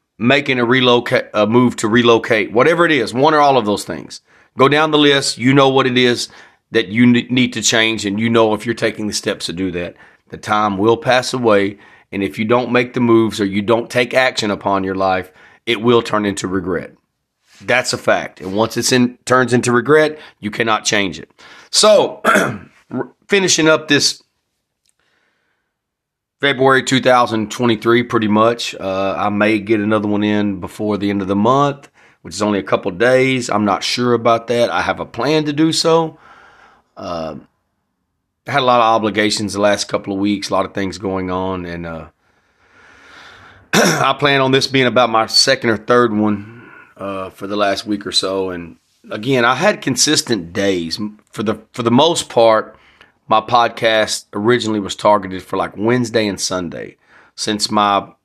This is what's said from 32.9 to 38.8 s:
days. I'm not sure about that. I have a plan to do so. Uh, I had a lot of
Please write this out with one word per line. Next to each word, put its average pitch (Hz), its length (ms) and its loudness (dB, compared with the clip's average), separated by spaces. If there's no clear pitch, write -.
days. 127 580 0
I'm 104 160 0
not 98 180 0
sure 123 300 -2
about 113 340 0
that. 117 220 0
I 82 120 -2
have 90 200 -4
a 82 40 -6
plan 151 400 -2
to 151 80 -4
do 156 200 0
so. 160 440 0
Uh, 82 400 -8
I - 40 -10
had 139 100 0
a 131 40 0
lot 123 140 4
of 113 160 4